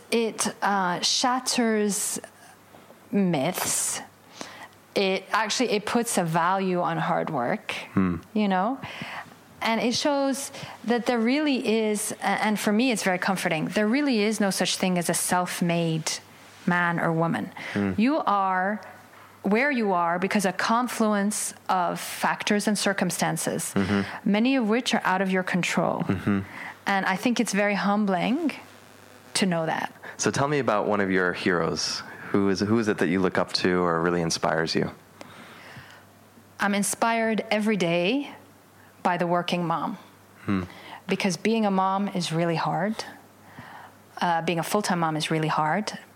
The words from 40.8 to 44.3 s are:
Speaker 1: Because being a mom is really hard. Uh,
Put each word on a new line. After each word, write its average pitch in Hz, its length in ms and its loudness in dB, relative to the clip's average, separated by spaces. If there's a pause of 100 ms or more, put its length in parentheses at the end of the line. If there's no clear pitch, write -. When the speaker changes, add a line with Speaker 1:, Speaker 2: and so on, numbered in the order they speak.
Speaker 1:
Because 190 280 0
being 220 300 0
a 202 40 2
mom 190 380 0
is 165 240 -4
really 170 240 0
hard. 160 380 -2 (1300)
Uh, 170 220 0